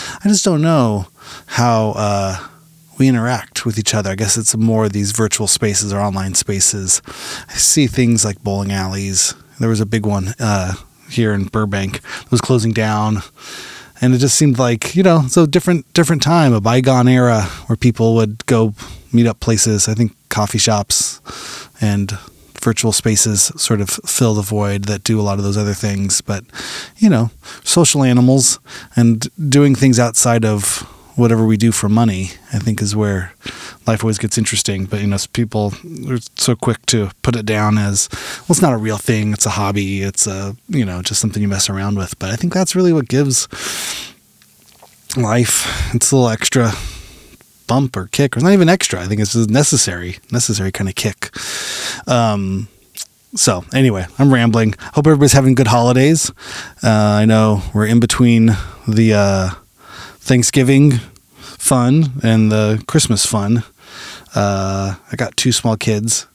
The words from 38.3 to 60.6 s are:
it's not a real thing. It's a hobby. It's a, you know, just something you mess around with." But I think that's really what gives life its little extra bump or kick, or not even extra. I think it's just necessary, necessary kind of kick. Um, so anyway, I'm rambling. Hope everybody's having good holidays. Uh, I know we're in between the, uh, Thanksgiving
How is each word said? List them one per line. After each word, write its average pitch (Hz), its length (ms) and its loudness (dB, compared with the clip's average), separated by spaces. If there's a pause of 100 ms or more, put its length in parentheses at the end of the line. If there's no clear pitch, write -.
it's 170 120 0
not 151 120 4
a 117 40 -2
real 107 200 -4
thing. 107 360 -2
It's - 120 -2
a 110 60 -2
hobby. 98 500 -4
It's 98 260 -4
a, 98 280 -8 (120)
you 147 180 -2
know, 90 160 -6
just 98 200 -6
something 104 200 -4
you 101 60 0
mess 98 220 -2
around 98 280 -2
with." 92 220 -8
But 98 100 -6
I 113 60 -4
think 175 180 -2
that's - 220 -2
really 180 180 4
what 143 140 0
gives 135 400 0 (1700)
life - 800 0
its - 180 0
little 123 160 4
extra 113 440 0 (920)
bump 131 280 0
or 95 120 -8
kick, - 280 -2
or 120 40 -2
not 180 140 4
even 180 160 6
extra. 170 320 0
I 90 40 -8
think 104 160 -2
it's 101 120 -2
just 113 160 2
necessary, 95 680 0 (140)
necessary 104 400 -2
kind 98 180 -4
of 90 60 -8
kick. - 340 -6 (760)
Um, 104 600 0 (680)
so 92 280 0 (100)
anyway, 117 340 2 (100)
I'm 139 160 4
rambling. 113 400 2 (200)
Hope 147 120 2
everybody's 143 280 6
having 135 200 6
good 123 140 2
holidays. 127 640 4 (500)
Uh, - 80 2
I 107 360 4
know 110 360 4 (120)
we're 107 120 2
in 117 140 4
between 113 560 4 (320)
the, 110 260 4
uh, 98 360 2 (720)
Thanksgiving 135 720 4 (440)